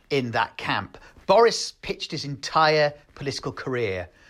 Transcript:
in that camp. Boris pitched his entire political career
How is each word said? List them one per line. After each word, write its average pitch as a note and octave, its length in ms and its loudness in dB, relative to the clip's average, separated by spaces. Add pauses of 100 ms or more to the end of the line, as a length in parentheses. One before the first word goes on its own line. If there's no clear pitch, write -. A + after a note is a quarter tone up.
in B2+ 220 0
that A2+ 260 -2
camp. G#2+ 400 -6 (300)
Boris G#3+ 460 4 (100)
pitched - 280 -8
his C#3+ 140 -8
entire D3+ 680 2 (200)
political C3+ 380 -8
career G2+ 560 -4 (220)